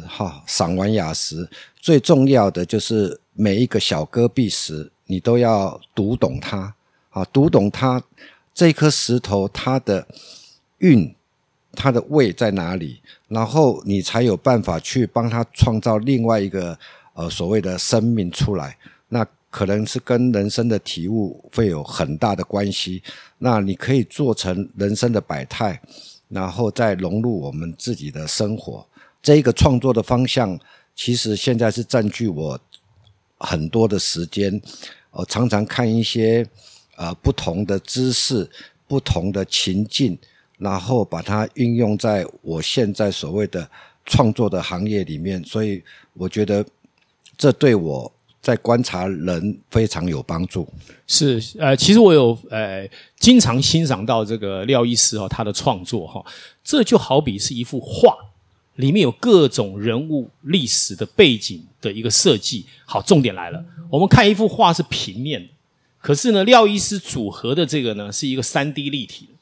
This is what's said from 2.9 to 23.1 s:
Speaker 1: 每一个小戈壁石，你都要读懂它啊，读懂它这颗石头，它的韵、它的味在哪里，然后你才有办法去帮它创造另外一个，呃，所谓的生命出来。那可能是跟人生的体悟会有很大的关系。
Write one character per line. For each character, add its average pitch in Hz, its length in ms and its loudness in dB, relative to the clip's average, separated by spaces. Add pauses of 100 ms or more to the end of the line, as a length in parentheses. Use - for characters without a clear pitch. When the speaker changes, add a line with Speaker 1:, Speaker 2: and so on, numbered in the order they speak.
Speaker 1:
每 101 240 2
一 123 100 2
个 110 120 0
小 78 260 -2
戈 117 220 0
壁 113 220 0
石， 76 420 -8 (140)
你 95 140 -4
都 120 180 2
要 110 420 2 (140)
读 107 220 -2
懂 113 240 -2
它 98 340 -10 (380)
啊， 95 140 -6
读 139 220 2
懂 104 220 4
它 127 320 -2 (540)
这 165 180 4
颗 151 160 2
石 123 300 0
头， 98 300 -2
它 131 320 -2
的 98 260 -2 (720)
韵、 131 340 6 (600)
它 - 180 0
的 117 180 0
味 135 240 4
在 113 160 0
哪 92 260 -2
里， 80 240 -10 (280)
然 110 180 -2
后 120 400 2
你 101 160 0
才 117 220 0
有 113 120 2
办 120 240 2
法 85 200 -4
去 123 260 -2
帮 117 240 -2
它 117 240 -2
创 110 260 2
造 110 200 0
另 120 240 0
外 113 160 2
一 98 100 -2
个， 87 260 -4 (380)
呃， 85 160 -8
所 85 200 -6
谓 107 120 2
的 92 160 -6
生 110 260 0
命 110 280 -2
出 - 240 -2
来。 71 200 -8 (340)
那 113 140 -2 (280)
可 101 160 -4
能 104 180 0
是 123 140 -6
跟 123 320 0
人 101 180 0
生 117 180 -2
的 107 120 0
体 - 280 -8
悟 104 460 -6
会 117 140 2
有 78 160 -4
很 78 340 -4
大 104 180 0
的 90 80 -6
关 101 280 -4
系。 92 320 -8 (340)